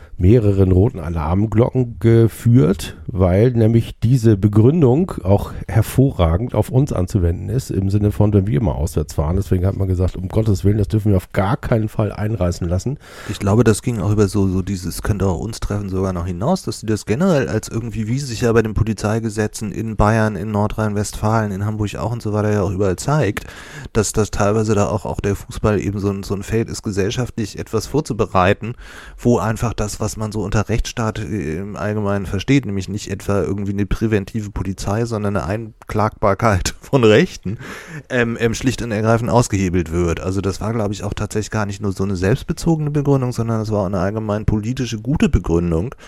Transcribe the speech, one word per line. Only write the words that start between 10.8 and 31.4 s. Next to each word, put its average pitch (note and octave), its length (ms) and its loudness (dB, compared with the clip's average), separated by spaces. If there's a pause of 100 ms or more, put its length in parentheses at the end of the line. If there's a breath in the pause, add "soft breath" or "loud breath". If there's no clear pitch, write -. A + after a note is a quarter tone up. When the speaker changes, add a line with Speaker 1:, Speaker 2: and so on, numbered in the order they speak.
Speaker 1:
dürfen G#2+ 220 0
wir G2 80 6
auf - 140 -6
gar - 260 0
keinen A2 320 0
Fall G#2 220 -2
einreißen F2+ 580 -2
lassen. G#2+ 300 -2 (280 loud breath)
Speaker 2:
Ich G2+ 120 -6
glaube, G2+ 240 4
das A2 180 0
ging A#2+ 180 -4
auch G2 120 0
über G#2 160 4
so, G2 200 0
so F#2 140 0
dieses, F2+ 400 -6
könnte G2 240 -2
auch F#2 140 0
uns A2+ 200 -8
treffen, G#2 300 -4
sogar F#2+ 240 -2
noch F2 140 -4
hinaus, G#2+ 340 -2
dass - 200 -8
die G#2+ 40 -12
das G#2+ 220 -2
generell C#3 420 2
als G#2+ 180 -2
irgendwie, A2 400 -6
wie B2+ 120 -2
sich B2 220 -6
ja A#2 120 4
bei A2+ 80 6
den A2 140 0
Polizeigesetzen G#2+ 960 -2
in A2+ 240 -6
Bayern, G#2+ 400 4
in G#2 160 -6
Nordrhein-Westfalen, G#2+ 1000 0
in G2 140 -4
Hamburg G#2+ 300 -4
auch A2+ 160 -4
und A#2 100 -6
so G#2 120 -4
weiter G#2 200 2
ja G#2 80 2
auch G2 100 0
überall F#2 260 0
zeigt, C3+ 480 0 (480 loud breath)
dass G#2+ 200 0
das G#2+ 160 0
teilweise G#2+ 460 2
da G2+ 140 2
auch, - 160 -4
auch - 140 -6
der G2+ 160 -2
Fußball - 460 -2
eben G2+ 160 -4
so G2+ 140 -2
ein, G2 100 -6
so G2 140 -6
ein G2 80 -6
Feld A2 260 -2
ist, - 140 -10
gesellschaftlich A2 760 -4
etwas G#2 300 -4
vorzubereiten, G#2 880 0 (420 loud breath)
wo A#2+ 220 2
einfach A2+ 340 -2
das, G#2+ 300 -6
was G#2+ 140 -4
man G#2+ 160 -6
so G#2 100 -4
unter G#2 240 0
Rechtsstaat, A2 520 -4
äh, D#2+ 400 -6